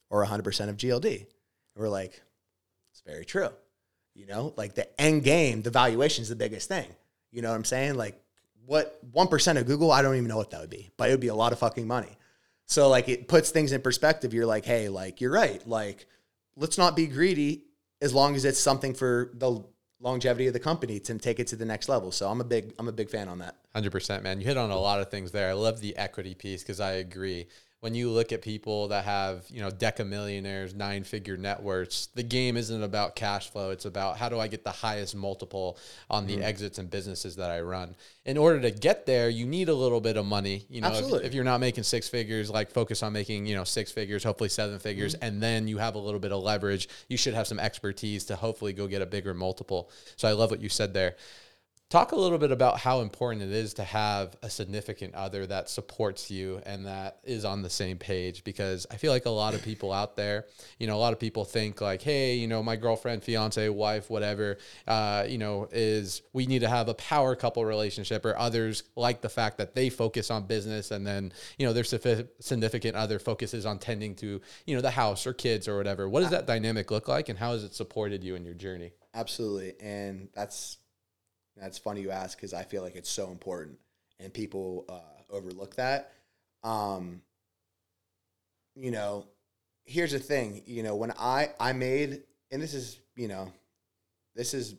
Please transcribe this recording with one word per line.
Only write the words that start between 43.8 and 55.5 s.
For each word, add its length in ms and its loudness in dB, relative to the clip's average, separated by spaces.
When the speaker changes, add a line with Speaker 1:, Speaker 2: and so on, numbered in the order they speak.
Speaker 2:
figures, 340 -4
hopefully 260 0
seven 280 -2
figures, 360 -2
Speaker 1:
Mm-hmm. 100 -8
Speaker 2:
and 180 -2
then 240 2
you 120 -2
have 160 0
a 40 -6
little 220 -4
bit 120 -2
of 100 -2
leverage. 440 0
You 80 -2
should 160 2
have 140 0
some 120 -4
expertise 680 -4
to 100 -4
hopefully 380 -4
go 140 -4
get 120 -2
a 60 -2
bigger 260 -4
multiple. 580 -4
So 120 2
I 40 6
love 180 4
what 100 -2
you 80 -6
said 240 0
there. 240 2
Talk 220 8
a 40 0
little 220 4
bit 140 4
about 260 6
how 220 2
important 420 -4
it 80 -6
is 240 -2
to 80 -6
have 600 -2
a 60 -10
significant 680 -8
other 320 -6
that 200 -4